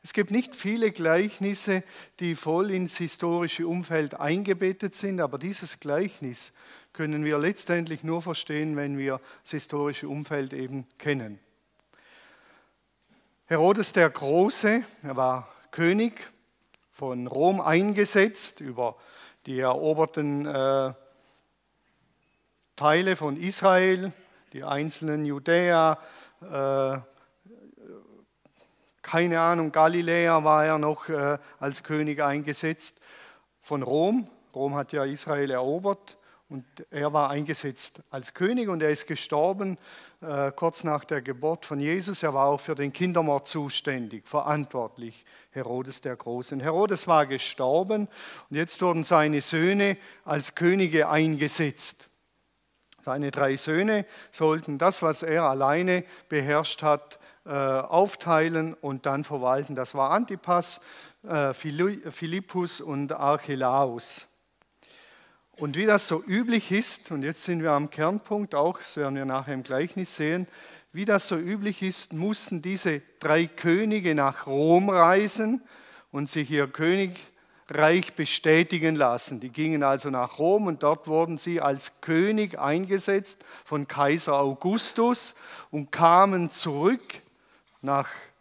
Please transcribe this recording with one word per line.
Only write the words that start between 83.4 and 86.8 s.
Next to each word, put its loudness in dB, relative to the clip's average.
von -4
Kaiser 2
Augustus 0
und -6
kamen 6
zurück 0